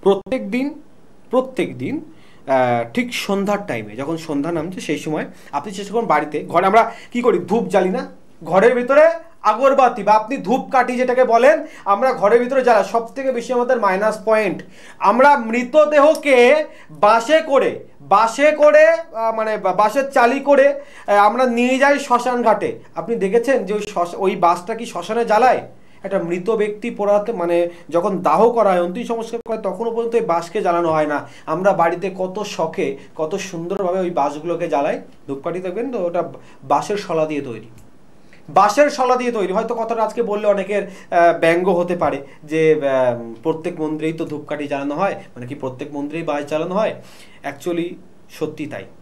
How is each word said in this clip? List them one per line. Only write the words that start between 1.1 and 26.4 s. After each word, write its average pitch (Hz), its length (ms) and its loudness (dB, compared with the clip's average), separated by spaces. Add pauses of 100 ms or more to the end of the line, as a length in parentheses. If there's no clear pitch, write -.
প্রত্যেক 180 480 -4
দিন, 202 220 -8 (460)
আহ, 123 460 0
ঠিক 240 220 -6
সন্ধ্যার 196 520 -4
টাইমে, 110 300 -10
যখন 143 200 -6
সন্ধ্যা 156 360 -6
নামছে 170 280 -8
সেই 151 180 -6
সময় 160 280 -6 (260)
আপনি 143 200 -8
চেষ্টা 190 200 -12
করুন 226 140 -2
বাড়িতে, 151 380 -2
ঘরে 165 220 0
আমরা 214 260 4 (200)
কি 240 100 -4
করি, 214 160 2
ধূপ 196 300 -2
জ্বালি 185 200 2
না, 247 240 -6 (320)
ঘরের 196 300 4
ভিতরে 269 340 6 (340)
আগরবাতি 240 600 4
বা 202 100 4
আপনি 214 240 2
ধূপকাঠি 240 600 -2
যেটাকে 254 280 2
বলেন, 262 420 4 (180)
আমরা 233 280 2
ঘরের 214 280 4
ভিতরে 247 220 0
জ্বালা, 220 200 4
সব 226 320 -2
থেকে 269 180 -4
বেশি 233 200 -6
আমাদের 240 280 0
minus 208 440 0
point। 214 380 0 (360)
আমরা 254 380 6
মৃতদেহকে 285 1300 4 (260)
বাসে 226 500 4
করে, 269 440 0 (160)
বাসে 226 500 2
করে, 302 380 6
আহ, 226 480 -2
মানে 220 200 -2
বা-, 185 180 -2
বাসের 214 360 0
চালি 254 300 2
করে, 277 280 4
আহ, - 480 -4
আমরা 220 300 4
নিয়ে 247 320 0
যাই 277 200 4
শ্মশান 247 440 0
ঘাটে। 202 360 0 (160)
আপনি 220 220 -6
দেখেছেন 233 500 0
যে 208 80 -4
ওই 208 60 -2
শ্মশ-, 175 360 -4
ওই 196 200 -2
বাসটা 175 380 0
কি 226 120 -10
শ্মশানে 220 380 -4
জ্বালায়? 214 360 4 (440)
একটা 190 140 -2
মৃত 175 320 -4